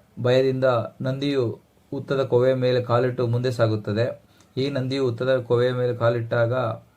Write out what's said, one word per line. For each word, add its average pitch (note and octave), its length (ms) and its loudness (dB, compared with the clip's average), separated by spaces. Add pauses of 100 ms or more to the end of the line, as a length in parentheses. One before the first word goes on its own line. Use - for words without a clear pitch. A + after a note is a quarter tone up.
(220)
ಭಯದಿಂದ C3 420 2 (380)
ನಂದಿಯು C3+ 580 -2 (320)
ಹುತ್ತದ C3+ 320 -2
ಕೋವೆಯ B2+ 300 4
ಮೇಲೆ B2+ 280 0
ಕಾಲಿಟ್ಟು B2 460 0
ಮುಂದೆ B2 240 0
ಸಾಗುತ್ತದೆ. A2 720 -2 (340)
ಈ C3+ 120 -2
ನಂದಿಯು C3+ 360 -2
ಹುತ್ತದ B2+ 320 0
ಕೋವೆಯ B2 340 2
ಮೇಲೆ B2 240 0
ಕಾಲಿಟ್ಟಾಗ A#2 580 0 (440)